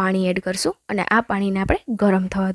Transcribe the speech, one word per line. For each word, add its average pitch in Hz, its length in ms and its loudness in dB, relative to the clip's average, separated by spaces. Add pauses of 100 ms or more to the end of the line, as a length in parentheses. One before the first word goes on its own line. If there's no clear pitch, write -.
પાણી 190 300 0
એડ 185 160 -2
કરશું 185 300 -4 (180)
અને 196 80 -2 (160)
આ - 20 6 (120)
પાણીને 196 320 0
આપણે 233 400 -2
ગરમ 190 320 4
થવા 190 180 0